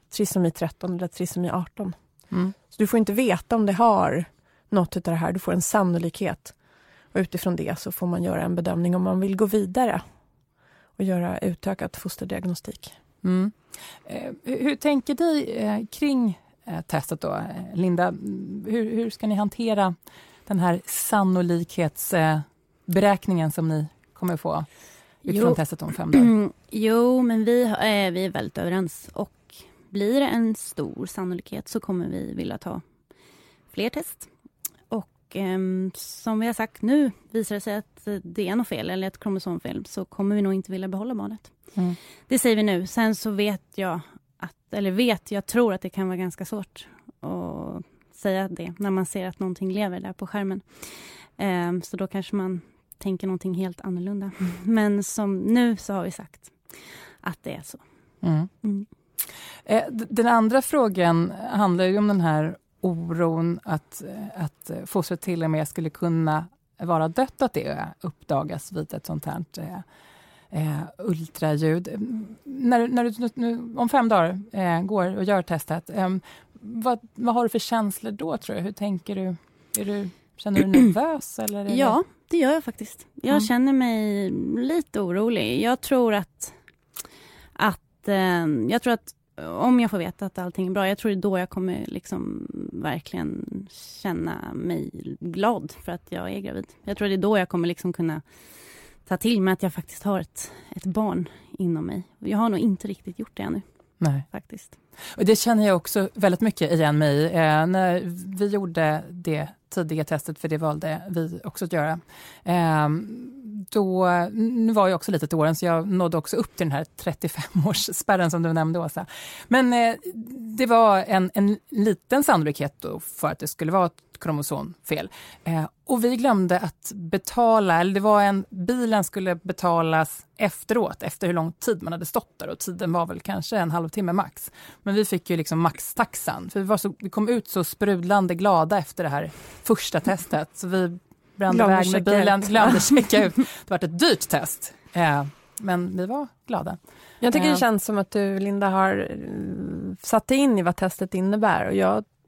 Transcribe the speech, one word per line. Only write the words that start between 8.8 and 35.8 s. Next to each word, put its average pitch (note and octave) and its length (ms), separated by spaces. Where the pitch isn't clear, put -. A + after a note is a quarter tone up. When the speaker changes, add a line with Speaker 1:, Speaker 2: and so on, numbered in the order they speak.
Speaker 1:
om F#3 60
man F#3 180
vill F#3+ 160
gå G#3 100
vidare G#3 560
och G3 80
göra F3+ 340
utökad F#3+ 580
fosterdiagnostik. - 1000
Speaker 2:
Mm. F#3 280
Eh, - 260
hur, B3+ 180
hur C#4+ 140
tänker C#4+ 380
du, D#4 300
eh, G#3+ 460
kring, B3+ 500
eh, E3 160
testet D#3 400
då, - 140
eh, F3+ 400
Linda? F3+ 360
Hur, A3 300
hur A3+ 140
ska - 160
ni G#3+ 80
hantera G3+ 600
den - 120
här F3 280
sannolikhets-, F3 1300
eh, D#3 260
beräkningen F#3 680
som E3 160
ni D#3 180
kommer F3 240
få D#3 280
utifrån G3+ 260
Speaker 3:
Jo. E3 60
Speaker 2:
testet D#3+ 280
om - 100
fem - 180
dagar? A3+ 400
Speaker 3:
<clears throat> - 100
Jo, A#3 520
men A3+ 220
vi, A#3+ 180
eh, G3+ 500
vi F#3 120
är F#3 60
väldigt - 280
överens. F3 540
Och - 200
blir G#3 300
det C#4 60
en A3+ 280
stor - 520
sannolikhet F#3 600
så A3 120
kommer F3+ 280
vi - 260
vilja - 240
ta F3 220
fler G#3 180
test. - 380
Och, - 480
ehm, F#3 580